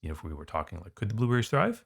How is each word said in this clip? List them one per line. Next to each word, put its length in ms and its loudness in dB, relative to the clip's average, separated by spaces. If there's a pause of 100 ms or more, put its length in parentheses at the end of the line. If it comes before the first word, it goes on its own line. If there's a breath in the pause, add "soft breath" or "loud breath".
you 60 -6
know, 60 -4
if 100 -10
we 100 -6
were 100 -8
talking, 360 -4
like, 140 -16
Could 160 -4
the 40 -2
blueberries 340 4
thrive? 380 2